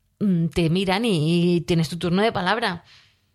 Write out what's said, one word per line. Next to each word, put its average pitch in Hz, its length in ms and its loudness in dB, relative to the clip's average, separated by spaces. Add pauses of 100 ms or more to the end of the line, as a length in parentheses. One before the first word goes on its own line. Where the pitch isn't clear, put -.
(200)
mm, 175 280 0
te 165 220 0
miran 190 360 0
y, 170 520 2
y 160 40 -2
tienes 165 280 0
tu 170 100 -10
turno 180 240 0
de 226 80 2
palabra. 196 520 -4 (520)